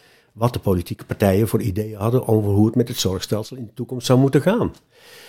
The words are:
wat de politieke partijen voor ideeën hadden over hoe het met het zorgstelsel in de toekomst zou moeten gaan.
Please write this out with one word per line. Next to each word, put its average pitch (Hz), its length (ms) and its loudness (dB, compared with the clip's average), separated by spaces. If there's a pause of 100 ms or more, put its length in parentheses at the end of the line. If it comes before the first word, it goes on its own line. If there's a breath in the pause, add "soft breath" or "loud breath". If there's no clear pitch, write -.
(320 soft breath)
wat 117 200 0
de - 60 -6
politieke 95 460 -2
partijen 101 440 2
voor 107 140 2
ideeën 107 360 -6
hadden 117 300 0
over 107 220 2
hoe 101 160 4
het 113 80 0
met 120 140 2
het 127 100 -8
zorgstelsel 104 580 -4
in 131 80 -12
de 101 100 -16
toekomst 123 320 -10
zou 127 120 4
moeten 135 240 4
gaan. 196 300 0 (560 soft breath)